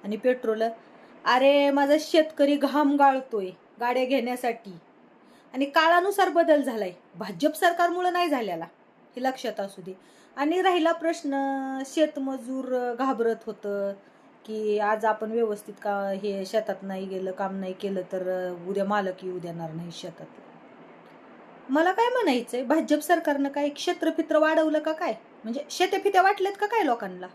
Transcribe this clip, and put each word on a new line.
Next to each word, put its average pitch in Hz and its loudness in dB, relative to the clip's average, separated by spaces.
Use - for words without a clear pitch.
आणि 208 -4
पेट्रोल? 226 0
अरे, 277 6
माझा 285 4
शेतकरी 302 2
घाम 285 2
गाळतोय 262 2
गाड्या 247 0
घेण्यासाठी 240 -2
आणि 262 0
काळानुसार 349 4
बदल 302 4
झालाय, 214 -4
भाजप 208 -2
सरकारमुळं 349 2
नाही 349 0
झालेला, 196 -2
हे 247 -8
लक्षात 254 -4
असू 196 -10
दे. 185 -14
आणि 320 0
राहिला 349 4
प्रश्न, 330 -2
शेतमजूर 262 -2
घाबरत 233 0
होतं 202 -6
की 214 -2
आज 214 0
आपण 220 0
व्यवस्थित 208 -2
का, 202 -2
हे 196 -4
शेतात 214 -2
नाही 196 -6
गेलं, 185 -6
काम 196 -6
नाही 185 -6
केलं 190 -4
तर, 185 -4
अ, 175 -10
उद्या 196 -2
मालक 190 -2
येऊ 180 -6
देणार 165 -8
नाही 170 -10
शेतात. 165 -14
मला 330 2
काय 453 2
म्हणायचंय, 269 0
भाजप 302 2
सरकारनं 302 0
काय 285 -2
क्षेत्रफित्र 311 -2
वाढवलं 311 2
का 311 -2
काय? 311 -4
म्हणजे 233 -8
शेत्याफित्या 381 2
वाटल्यात 392 2
का 415 0
काय 427 0
लोकांना? 190 -2